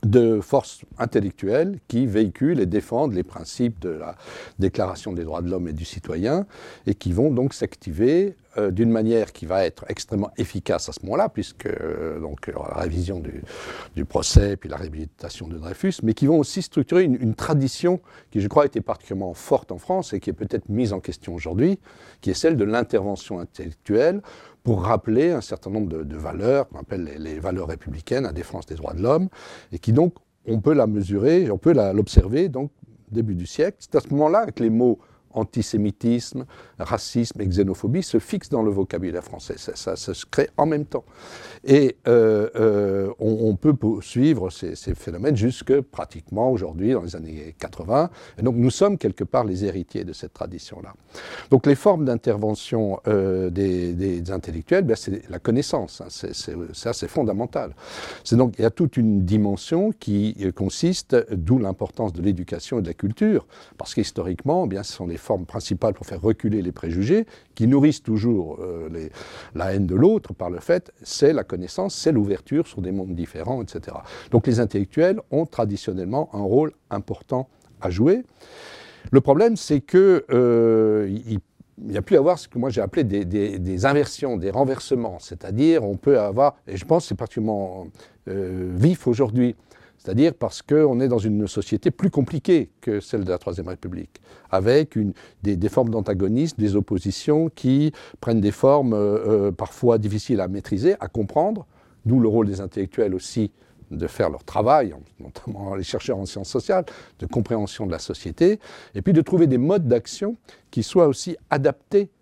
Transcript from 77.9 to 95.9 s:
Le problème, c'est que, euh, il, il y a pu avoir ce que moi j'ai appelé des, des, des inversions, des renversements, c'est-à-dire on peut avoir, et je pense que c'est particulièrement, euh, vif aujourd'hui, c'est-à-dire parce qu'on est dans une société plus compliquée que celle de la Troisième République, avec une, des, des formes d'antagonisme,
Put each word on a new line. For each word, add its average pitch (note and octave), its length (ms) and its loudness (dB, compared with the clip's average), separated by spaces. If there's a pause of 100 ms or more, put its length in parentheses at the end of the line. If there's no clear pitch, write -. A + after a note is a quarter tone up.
Le C3+ 80 10
problème, F#3+ 360 4
c'est D3 260 0
que, F#3 480 6
euh, A2+ 800 4
il, A2 300 -4 (440)
il G#2+ 80 -8
y G2 60 -2
a G2+ 60 -2
pu F#3+ 140 4
avoir D#3+ 200 4
ce - 100 -16
que - 120 -8
moi B2+ 100 -2
j'ai A2+ 120 -2
appelé G2+ 220 0
des, G2+ 220 0
des, G2+ 320 -2
des F#2 300 -2
inversions, C#3 500 0
des F#2 140 -4
renversements, B2 640 -2
c'est-à-dire C3 640 0
on G2 140 -4
peut C3+ 220 4
avoir, G#2+ 380 2 (100)
et F#2+ 100 -10
je - 80 -10
pense D#3+ 200 2
que - 40 -16
c'est G2+ 60 -4
particulièrement, G2+ 720 -6 (400)
euh, F#2 480 -6
vif D3 320 2
aujourd'hui, A#2+ 480 2 (420)
c'est-à-dire C#3 380 0
parce - 260 -6
qu'on C#3+ 380 4
est C3 80 2
dans A#2+ 100 2
une G#2 300 0
société - 420 -2
plus - 220 0
compliquée D3 580 2 (100)
que G#2 200 -2
celle G2+ 240 -4
de F#2 80 -4
la F2+ 80 -2
Troisième F2 300 -8
République, F2 520 -12 (300)
avec A#2+ 440 4
une, G#2 180 0 (280)
des, G2+ 140 0
des F#2 140 0
formes A#2+ 200 2
d'antagonisme, G#2+ 720 0